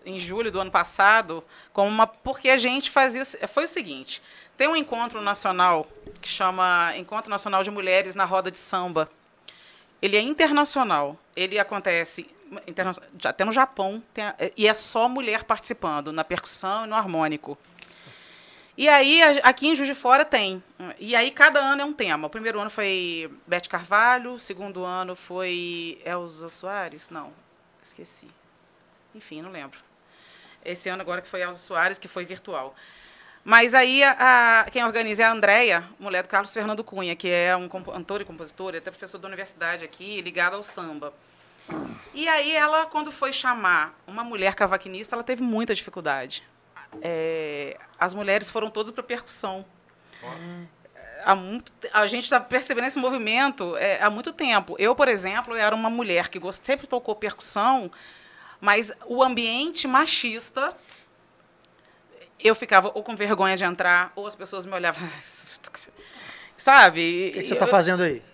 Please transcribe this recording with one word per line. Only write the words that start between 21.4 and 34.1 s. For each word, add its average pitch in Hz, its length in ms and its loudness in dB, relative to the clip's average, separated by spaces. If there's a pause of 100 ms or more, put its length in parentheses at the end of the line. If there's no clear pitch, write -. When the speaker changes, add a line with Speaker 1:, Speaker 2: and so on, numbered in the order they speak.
Speaker 1:
ano 277 220 0
é 285 40 -2
um 294 80 -6
tema. 156 340 -2
O - 20 -6
primeiro 220 300 -6
ano 208 100 -6
foi 175 640 -4 (160)
Beth 175 220 -4
Carvalho, 226 640 2
o 240 60 -14
segundo 185 440 -10
ano 180 320 -6
foi 175 880 -8
Elza 170 440 -10
Soares? 180 600 -12
Não, 151 240 -16 (500)
esqueci. - 440 -20 (840)
Enfim, 160 280 -18
não 185 100 -18
lembro. 143 280 -18 (840)
Esse 175 240 -10
ano 185 140 -6
agora 180 200 -6
que - 60 -20
foi 185 140 -8
Elza 180 180 -8
Soares, 185 400 -2
que 190 80 -20
foi 180 160 -8
virtual. 160 500 -10 (680)
Mas 226 300 6
aí, 262 300 6
a, 247 580 6